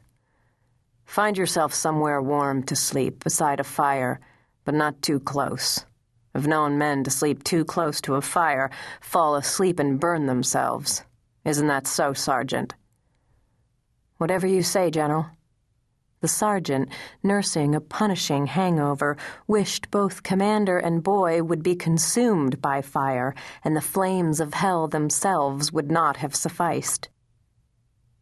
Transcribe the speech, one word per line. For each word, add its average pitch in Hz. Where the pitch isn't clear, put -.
"Find 208
yourself 165
somewhere 151
warm 139
to 147
sleep, 135
beside 143
a 139
fire, 135
but 147
not 151
too 143
close. -
I've 131
known 151
men 147
to 135
sleep 147
too 160
close 156
to -
a 139
fire, 139
fall 160
asleep 175
and 139
burn 165
themselves. 127
Isn't 147
that 139
so, 143
Sergeant?" 131
"Whatever 180
you 190
say, 175
General." 156
The 165
sergeant, 151
nursing 190
a 151
punishing 156
hangover, 147
wished -
both 202
commander 196
and 170
boy 175
would 165
be 180
consumed 165
by 139
fire, 135
and 156
the 147
flames 180
of 151
hell 175
themselves 147
would 147
not 160
have 143
sufficed. -